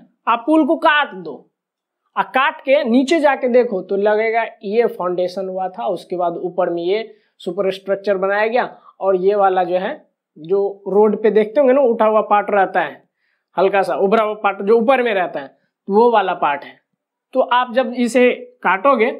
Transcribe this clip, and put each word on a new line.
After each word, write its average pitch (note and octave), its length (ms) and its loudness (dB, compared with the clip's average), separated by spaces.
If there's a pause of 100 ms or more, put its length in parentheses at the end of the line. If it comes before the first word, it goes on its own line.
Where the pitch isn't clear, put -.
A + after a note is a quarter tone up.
(280)
आप A#3 180 0
पुल D#4 200 2
को D#4+ 120 0
काट D4 380 0
दो E3 180 -14 (840)
और G3+ 100 -2
काट C#4 360 -2
के C#4+ 220 2
नीचे C4+ 360 2
जाके C4+ 300 0
देखो, A#3 320 2
तो F#3 160 -6
लगेगा G#3+ 460 0 (200)
ये A3 240 0
फाउंडेशन F3+ 600 -4
हुआ F#3 220 -6
था, A#3 160 -12
उसके F#3 300 -6
बाद F3 240 -2
ऊपर F3+ 300 -2
में E3+ 140 -4
ये G#3+ 300 -4 (280)
सुपर F#3+ 300 -4
स्ट्रक्चर G3 460 -4
बनाया G3+ 300 0
गया A3+ 180 0 (340)
और F#3+ 180 0
ये G3 180 2
वाला F#3+ 280 2
जो F3 140 -2
है, G#3 180 -4 (420)
जो G3 500 -4
रोड G3+ 360 2
पे A3 80 4
देखते G#3+ 280 2
होंगे C4 140 4
ना, C#4+ 100 4
उठा A#3 220 2
हुआ G#3+ 180 2
पार्ट G#3 260 0
रहता F#3+ 320 0
है, C#3 200 -8 (560)
हल्का F#3+ 240 2
सा E3+ 160 -2
उभरा G3+ 260 2
हुआ G#3+ 120 -2
पार्ट G3+ 260 -2
जो G#3 160 4
ऊपर B3 260 2
में A#3 100 0
रहता F3 260 -2
है, C#3 80 -12
तो - 460 -12
वो A#3 180 4
वाला F#3+ 240 2
पार्ट D3 280 -2
है। - 160 -20 (540)
तो C4 80 -2
आप B3 320 0
जब A#3+ 220 -2
इसे B3 340 2 (340)
काटोगे G#3+ 460 2 (100)